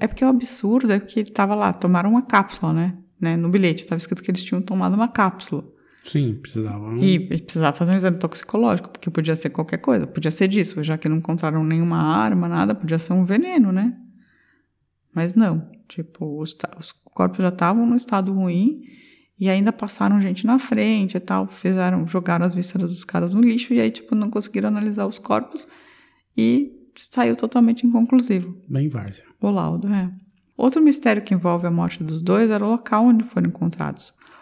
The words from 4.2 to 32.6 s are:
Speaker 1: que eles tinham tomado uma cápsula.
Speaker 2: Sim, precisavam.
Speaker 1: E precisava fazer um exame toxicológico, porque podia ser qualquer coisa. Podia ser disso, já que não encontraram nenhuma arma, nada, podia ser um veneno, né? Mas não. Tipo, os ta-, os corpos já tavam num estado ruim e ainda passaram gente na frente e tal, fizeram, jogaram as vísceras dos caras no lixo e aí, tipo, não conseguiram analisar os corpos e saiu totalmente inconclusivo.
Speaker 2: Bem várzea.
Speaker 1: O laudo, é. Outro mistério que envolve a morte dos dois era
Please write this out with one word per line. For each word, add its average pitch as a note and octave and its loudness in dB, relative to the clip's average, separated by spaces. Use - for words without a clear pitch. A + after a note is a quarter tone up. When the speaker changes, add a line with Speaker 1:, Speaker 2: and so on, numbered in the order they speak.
Speaker 1:
que - -4
eles F3+ -2
tinham F3+ -4
tomado F#3 -2
uma A3+ 0
cápsula. F#3 -4
Speaker 2:
Sim, C3 -2
precisavam. G#2+ -8
Speaker 1:
E F#3 4
precisava D#3 -2
fazer F3 2
um F#3+ 4
exame F#3 2
toxicológico, - -2
porque - -10
podia D#3+ -2
ser D#3 -4
qualquer E3 -6
coisa. A3+ 0
Podia D#3+ -4
ser F#3+ 2
disso, G3 -2
já D#3 -2
que D#3 -4
não D#3 2
encontraram D#3+ -2
nenhuma E3 0
arma, F3 2
nada, F3+ 0
podia E3 -2
ser E3 -4
um F#3 4
veneno, A#3 2
né? G#3+ 0
Mas E3+ -2
não. F3+ 2
Tipo, D#3 -10
os D#3 -10
ta-, - -12
os - -18
corpos - -4
já F3+ 0
tavam F3+ 2
num A#3+ 4
estado G3 -2
ruim F#3+ 0
e F#3+ 0
ainda G3 2
passaram G3+ 0
gente F#3+ 0
na B3 4
frente G#3+ 0
e F3+ -4
tal, F#3+ -2
fizeram, F#3 0
jogaram F3+ 0
as F3+ -2
vísceras F3+ -4
dos - -12
caras F3 -2
no G#3+ 4
lixo A#3+ 2
e A#3 4
aí, A3 2
tipo, - -6
não G#3+ 0
conseguiram G#3 -4
analisar G#3 -2
os A3 -6
corpos - -4
e B3 2
saiu A#3 0
totalmente A#3+ 2
inconclusivo. A#3 2
Speaker 2:
Bem C#3 0
várzea. G2+ -10
Speaker 1:
O G3+ 0
laudo, E3+ -2
é. F#3 0
Outro C4 2
mistério A#3+ 4
que G3+ 0
envolve F3 0
a E3+ 0
morte E3+ -2
dos D#3+ -6
dois G3 2
era G#3 0